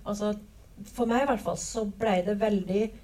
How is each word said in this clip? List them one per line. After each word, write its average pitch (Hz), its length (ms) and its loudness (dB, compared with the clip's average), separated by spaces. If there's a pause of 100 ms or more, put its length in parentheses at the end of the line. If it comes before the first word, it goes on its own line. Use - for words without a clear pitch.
altså, 208 260 -2 (640)
for 240 100 2
meg 240 180 4
i 285 60 0
hvert 240 140 0
fall, 175 160 -2
så - 260 -4
ble 202 380 0
det 208 160 0
veldig 202 420 2 (200)